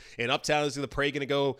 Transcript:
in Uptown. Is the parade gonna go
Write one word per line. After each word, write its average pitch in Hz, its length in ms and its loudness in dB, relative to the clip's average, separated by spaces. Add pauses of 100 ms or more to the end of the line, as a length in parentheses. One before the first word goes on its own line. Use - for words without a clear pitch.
(160)
in 120 140 0
Uptown. 147 340 2
Is 135 100 -2
the 139 140 -4
parade 143 240 0
gonna 143 140 -2
go 139 340 2